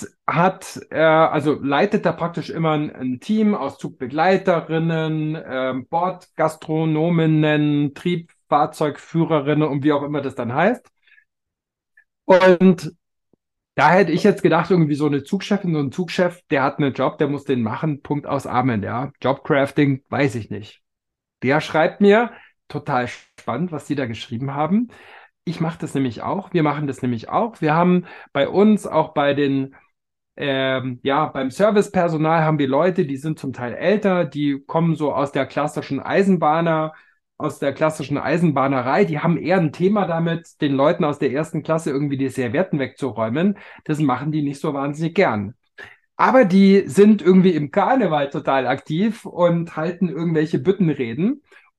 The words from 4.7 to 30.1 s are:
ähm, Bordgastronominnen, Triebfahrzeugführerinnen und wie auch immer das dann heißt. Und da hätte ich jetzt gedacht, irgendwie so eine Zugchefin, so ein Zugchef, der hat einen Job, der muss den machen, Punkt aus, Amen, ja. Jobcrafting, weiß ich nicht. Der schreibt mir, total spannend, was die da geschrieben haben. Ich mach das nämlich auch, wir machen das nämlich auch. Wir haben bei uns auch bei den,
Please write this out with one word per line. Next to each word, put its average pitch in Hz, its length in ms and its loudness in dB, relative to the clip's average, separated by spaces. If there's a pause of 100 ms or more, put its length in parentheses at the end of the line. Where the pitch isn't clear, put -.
ähm, 131 420 -6
Bordgastronominnen, 156 2000 0
Triebfahrzeugführerinnen 156 1700 -2
und 139 140 -4
wie 147 100 2
auch 143 100 0
immer 147 180 -6
das 135 140 -6
dann 120 200 -6
heißt. 196 320 0 (1400)
Und 180 680 6 (840)
da 143 160 4
hätte 175 220 4
ich 170 100 0
jetzt 202 200 2
gedacht, 165 280 2
irgendwie 165 240 2
so 147 120 0
eine 143 160 0
Zugchefin, 190 500 -4
so 151 80 0
ein 139 120 -4
Zugchef, 175 580 -2
der 139 120 0
hat 139 160 -2
einen 143 160 -2
Job, 135 240 -2
der 151 100 0
muss 143 160 -8
den 127 180 -2
machen, 127 400 -6
Punkt 143 240 -6
aus, 135 200 -4
Amen, 120 360 0
ja. 120 380 -8
Jobcrafting, 139 880 0
weiß 123 260 -2
ich 117 160 -10
nicht. 101 320 -14 (600)
Der 135 180 2
schreibt 165 400 -2
mir, 208 320 4 (360)
total 127 400 -4
spannend, - 640 -8
was 139 140 -10
die 151 80 -4
da 139 120 -4
geschrieben 120 480 -8
haben. 175 340 0 (560)
Ich 165 160 -6
mach 165 160 -4
das - 180 -10
nämlich 135 280 -4
auch, 185 300 -6
wir 170 100 2
machen 147 240 -2
das 135 160 -8
nämlich 120 260 -4
auch. 220 320 -4
Wir 151 140 2
haben 175 320 4 (260)
bei 139 160 0
uns 208 380 4
auch 160 280 -2
bei 143 200 2
den, 135 420 -2 (600)